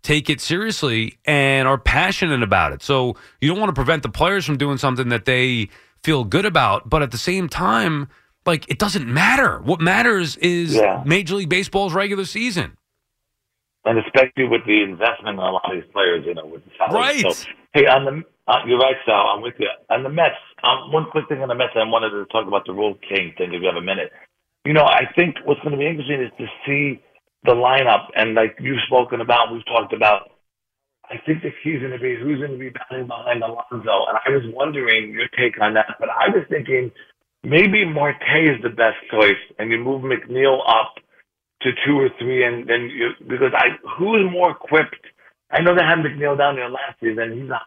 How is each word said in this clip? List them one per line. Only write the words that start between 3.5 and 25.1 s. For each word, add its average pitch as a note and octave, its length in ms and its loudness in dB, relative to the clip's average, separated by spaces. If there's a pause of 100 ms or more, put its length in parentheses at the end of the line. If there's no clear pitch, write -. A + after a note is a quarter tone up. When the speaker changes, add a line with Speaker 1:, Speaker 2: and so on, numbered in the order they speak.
Speaker 1:
wanna G#3 140 0
prevent C3+ 300 0
the B2+ 60 -4
players F3 360 0
from D3 120 -2
doing C#3 200 -2
something B2+ 320 0
that A#2 160 0
they B2+ 440 0 (340)
feel D3 200 2
good C#3+ 220 0
about, B2+ 420 2
but D3+ 140 0
at C3+ 80 -2
the A#2 80 -10
same F3+ 320 -4
time, F3 580 0 (380)
like, E3 240 0
it D#3 80 -2
doesn't F3+ 300 -2
matter. F#3+ 560 2
What E3 180 0
matters F#3+ 560 0
is E3+ 380 0
Speaker 2:
Yeah. G#2 280 2
Speaker 1:
Major E3+ 300 0
League G3 160 -4
Baseball's F#3+ 460 0
regular G3 300 -2
season. G#3 520 -6 (1080)
Speaker 2:
And A2+ 120 2
especially C3 460 2
with A#2 220 0
the G#2 180 2
investment G#2 560 -4
in F#2 40 -4
a F#2 80 0
lot F#2 140 -4
of F#2+ 60 -4
these F2 200 -10
players, F2 360 0
you E2+ 80 -4
know, D#2 100 -12
with D#2+ 200 -18
the - 120 -20
salaries. A#3+ 460 0
Speaker 1:
Right. F#3 100 0
Speaker 2:
So, - 160 -10 (240)
hey, - 140 6
on C#3 180 4
the, D3 180 -4 (240)
uh, A#2+ 200 2
you're B2 100 4
right, C3 200 4 (100)
Sal. G#2 220 4
I'm G#2 120 -2
with A#2+ 180 -10
you. G2+ 100 -2 (200)
On B2 140 0
the C3+ 60 -6
Mets, D#3 260 2 (260)
um, B2 300 0
one D#3 140 0
quick D3+ 220 -4
thing C#3 140 -4
on C3+ 60 -4
the A#2+ 80 -2
Mets, B2 200 -2
I A2 80 2
wanted A2+ 280 0
to G2+ 140 -6
talk A2 220 -2
about G2 180 -2
the F#2 80 -8
Rule G2+ 220 -2 (140)
King F#2 280 -2
thing, F2+ 180 -4
if F2 60 -6
you F#2 60 0
have F2 80 0
a F2 60 -4
minute. F#2+ 300 -6 (540)
You D3 80 0
know, D3+ 120 6
I C3 200 4 (100)